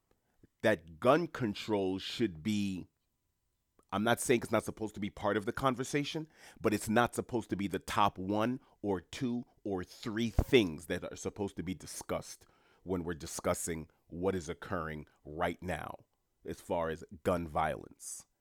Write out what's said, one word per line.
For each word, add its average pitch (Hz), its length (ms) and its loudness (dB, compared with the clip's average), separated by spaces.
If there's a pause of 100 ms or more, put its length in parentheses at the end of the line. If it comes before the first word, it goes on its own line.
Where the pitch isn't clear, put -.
(600)
that 82 380 0
gun 156 260 6
control 101 720 0
should 92 460 -4
be, 101 420 0 (1040)
I'm 101 120 0
not 117 180 4
saying 123 220 6
it's 113 80 -6
not 107 140 4
supposed - 280 -6
to 101 60 -10
be 101 100 -2
part 104 280 2
of 101 100 0
the 117 40 0
conversation, 135 760 -2 (340)
but 104 140 4
it's 104 140 -2
not 117 260 4
supposed 110 340 -2
to 107 60 0
be 98 120 -2
the 92 120 -2
top - 400 2
one 107 400 0 (240)
or 98 180 0
two 120 440 -4 (180)
or 95 200 -2
three 113 460 -2
things 98 560 6
that 90 180 -4
are - 120 -8
supposed - 400 -4
to 90 80 -6
be 92 100 -4
discussed - 720 -8 (380)
when 90 200 -2
we're 85 120 -2
discussing 82 720 -4 (220)
what 90 260 0
is 78 120 -4
occurring 80 600 -6 (180)
right 82 340 -2
now 85 360 -6 (520)
as 87 140 -8
far 85 300 -2
as 80 120 -8 (200)
gun 85 240 2
violence. 73 800 -4 (160)